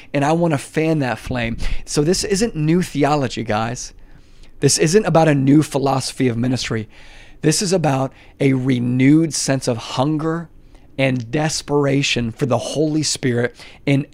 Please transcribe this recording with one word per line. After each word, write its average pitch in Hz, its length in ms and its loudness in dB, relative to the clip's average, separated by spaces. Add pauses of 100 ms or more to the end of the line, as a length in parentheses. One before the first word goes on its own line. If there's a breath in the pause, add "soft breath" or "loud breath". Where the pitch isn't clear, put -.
(140 loud breath)
and 143 100 0
I 151 80 2
want 170 200 2
to 135 60 0
fan 160 420 -2
that 120 180 -2
flame. 123 380 -6 (280 loud breath)
So 147 200 -2
this 175 180 0
isn't 202 320 -2
new 156 260 2
theology, 143 640 -2
guys. 113 500 -4 (680 soft breath)
This 139 180 2
isn't 180 280 4
about 160 200 4
a 151 80 4
new 139 300 4
philosophy 135 640 -2
of 113 80 -2
ministry. 117 520 -4 (520 loud breath)
This 156 200 0
is 190 120 -2
about 139 400 0 (260 soft breath)
a 139 140 4
renewed 131 840 2
sense 135 320 -2
of 120 120 0
hunger 156 680 -4 (500 soft breath)
and 127 320 -2
desperation 143 1000 -2
for 135 160 -4
the 120 100 0
Holy 151 460 -2
Spirit 120 520 -2 (300 loud breath)
in 143 300 2